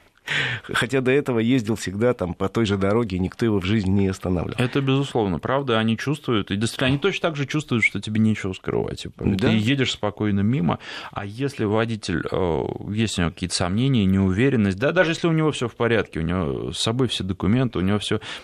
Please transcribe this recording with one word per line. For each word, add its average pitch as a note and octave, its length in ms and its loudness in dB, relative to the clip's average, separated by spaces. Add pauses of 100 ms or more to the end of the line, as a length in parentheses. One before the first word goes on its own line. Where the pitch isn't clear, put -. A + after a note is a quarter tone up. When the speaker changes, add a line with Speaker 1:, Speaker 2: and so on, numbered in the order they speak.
(640)
Speaker 1:
Хотя C3 380 -2
до B2 100 2
этого C3 300 2
ездил A2+ 340 2
всегда G#2 400 0
там F2 200 -4
по F#2+ 140 -2
той A2+ 160 0
же G2+ 120 2
дороге, G2 400 0
и F2+ 40 0
никто F#2 240 -2
его G#2+ 140 2
в F2 60 -4
жизни G2 380 2
не F#2+ 60 4
останавливал. F2+ 500 -2
Speaker 2:
Это, B2+ 220 0
безусловно, C3 580 0
правда, B2+ 400 0
они A2 200 2
чувствуют, B2+ 520 -2
и G2+ 60 -2
действительно, A2+ 320 0
они C#3 100 2
точно F#3 300 0
так D3+ 80 -6
же C#3+ 100 -4
чувствуют, C3 380 -2
что - 160 -2
тебе A2 200 -2
нечего G#2+ 320 2
скрывать. - 500 -4
Типа, - 220 -8
Speaker 1:
Да. G2 240 2
Speaker 2:
ты A2+ 80 4
едешь A#2+ 360 2
спокойно G#2 480 0
мимо, C3 380 2 (320)
а G2+ 160 -10
если B2 380 -4
водитель, G#2+ 640 0
э, D#2+ 340 0 (260)
есть G#2+ 280 -2
у F2+ 40 2
него D#2+ 100 0
какие-то - 240 -6
сомнения, A2 480 2
неуверенность, G2 760 4
да, C#3+ 140 0
даже E3 180 2
если E3+ 160 -2
у E3 60 2
него D#3 180 2
все B2+ 180 -2
в - 60 -18
порядке, A2+ 460 0
у - 20 -2
него D2 500 -2
с - 60 -8
собой A#2+ 300 0
все - 160 -4
документы, G2+ 540 0
у E2+ 40 0
него G2+ 160 2
все, G2+ 220 -2 (240)